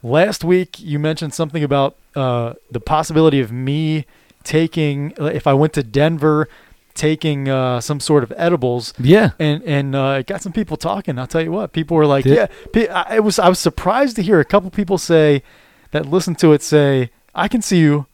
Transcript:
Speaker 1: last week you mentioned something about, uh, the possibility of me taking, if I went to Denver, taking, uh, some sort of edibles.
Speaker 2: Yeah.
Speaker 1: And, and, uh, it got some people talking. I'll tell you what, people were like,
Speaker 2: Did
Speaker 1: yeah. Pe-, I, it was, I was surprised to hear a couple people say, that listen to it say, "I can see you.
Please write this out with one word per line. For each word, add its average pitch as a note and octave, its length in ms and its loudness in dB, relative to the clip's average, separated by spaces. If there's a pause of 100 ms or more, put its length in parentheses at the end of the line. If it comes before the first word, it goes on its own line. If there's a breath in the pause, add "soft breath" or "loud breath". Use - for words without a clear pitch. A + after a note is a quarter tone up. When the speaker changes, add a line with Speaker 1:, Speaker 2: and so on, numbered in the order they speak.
Speaker 1:
last D#3+ 420 0
week F3+ 360 0
you D3 180 -6
mentioned D#3 340 -4
something D#3 320 -4
about, C#3 320 0 (180)
uh, B2 380 -4 (180)
the A#2+ 100 -8
possibility D#3 600 2
of A2 100 -4
me C#3+ 540 -4 (380 soft breath)
taking, D#3 760 -2
if D3 280 -4
I C#3 80 4
went D3+ 180 2
to D3 100 -4
Denver, D3+ 680 0 (420 soft breath)
taking, D3+ 560 -2
uh, B2+ 320 -2
some D3 180 -6
sort D3 240 2
of A#2 140 -6
edibles. B2+ 640 -2
Speaker 2:
Yeah. D#3+ 400 4
Speaker 1:
And, D3+ 240 -2
and, C#3+ 340 -4
uh, C3+ 240 0
it B2 60 -8
got F3+ 160 -8
some F#3 100 -10
people F#3+ 240 -4
talking. E3+ 420 -6
I'll B2+ 80 -8
tell E3 140 -2
you E3 100 -4
what, F#3+ 220 -6
people D#3+ 240 -2
were D3+ 80 4
like, C#3 200 2
Speaker 2:
Did C3+ 120 6
Speaker 1:
yeah. G3 100 2 (240 loud breath)
Pe-, A3+ 180 0
I, F#3+ 280 -4
it A3 80 2
was, G#3 140 0
I F3+ 100 6
was F#3 100 2
surprised A3 580 -2
to G#3+ 60 -2
hear F3 180 4
a C3+ 40 2
couple G3 240 0
people F#3+ 300 -2
say, D3+ 440 2 (500 soft breath)
that D3+ 120 -2
listen E3 300 -2
to D#3+ 180 4
it D3 100 2
say, C#3 480 2 (240)
"I F#3 140 -2
can A#3 140 -2
see F#3 160 0
you. D3 360 4